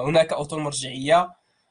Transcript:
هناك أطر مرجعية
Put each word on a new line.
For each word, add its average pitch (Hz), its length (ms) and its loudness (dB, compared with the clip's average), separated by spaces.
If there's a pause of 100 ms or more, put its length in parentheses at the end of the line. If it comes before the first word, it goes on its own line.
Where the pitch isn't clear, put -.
هناك 160 260 2
أطر 156 260 -6
مرجعية 143 760 0 (380)